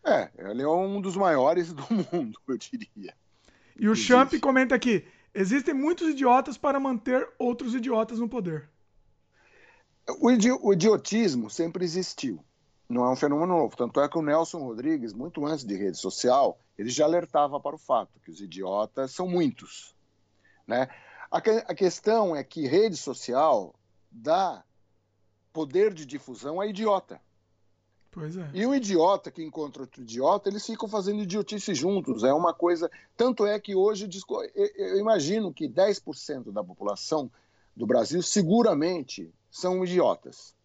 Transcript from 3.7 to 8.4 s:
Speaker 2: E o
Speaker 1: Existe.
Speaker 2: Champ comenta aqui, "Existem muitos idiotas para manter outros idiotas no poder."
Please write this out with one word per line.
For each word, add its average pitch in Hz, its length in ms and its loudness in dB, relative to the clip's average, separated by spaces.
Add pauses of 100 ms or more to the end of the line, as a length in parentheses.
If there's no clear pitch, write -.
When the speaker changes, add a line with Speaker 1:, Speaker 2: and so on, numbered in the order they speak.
Speaker 2:
E 214 80 2
o 220 60 6
Speaker 1:
Existe. - 160 0
Speaker 2:
Champ 262 320 8
comenta 262 340 4
aqui, 220 300 2 (280)
"Existem 233 400 0
muitos 320 360 0
idiotas 262 480 2
para 277 220 0
manter 254 480 -2 (120)
outros 247 340 -2
idiotas 226 460 -2
no 233 80 -2
poder." 175 420 -6 (1500)